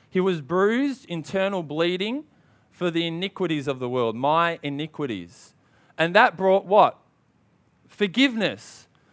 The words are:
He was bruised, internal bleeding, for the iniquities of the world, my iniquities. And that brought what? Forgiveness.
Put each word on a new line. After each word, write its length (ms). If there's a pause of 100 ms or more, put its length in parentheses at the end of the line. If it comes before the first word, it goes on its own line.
He 100
was 220
bruised, 640
internal 580
bleeding, 600 (480)
for 180
the 160
iniquities 640
of 120
the 100
world, 260
my 480
iniquities. 920 (440)
And 180
that 200
brought 300
what? 320 (880)
Forgiveness. 1000 (240)